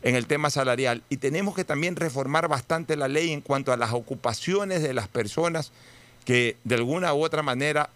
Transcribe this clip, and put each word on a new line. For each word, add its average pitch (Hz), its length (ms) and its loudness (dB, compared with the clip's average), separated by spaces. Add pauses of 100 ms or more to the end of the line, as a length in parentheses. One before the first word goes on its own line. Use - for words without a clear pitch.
en 123 140 2
el 120 100 -2
tema 147 240 0
salarial 127 580 0
y 135 100 -4
tenemos 160 360 -2
que - 100 -2
también 160 300 -2
reformar 147 540 0
bastante 156 480 -2
la 143 100 -2
ley 156 260 0
en 147 80 -4
cuanto 135 320 0
a 123 40 2
las 117 160 0
ocupaciones 160 920 -2
de 135 120 0
las 110 120 -2
personas 160 640 -2 (540)
que 123 400 4
de 117 100 2
alguna 147 400 0
u 147 100 2
otra 156 180 0
manera 147 540 0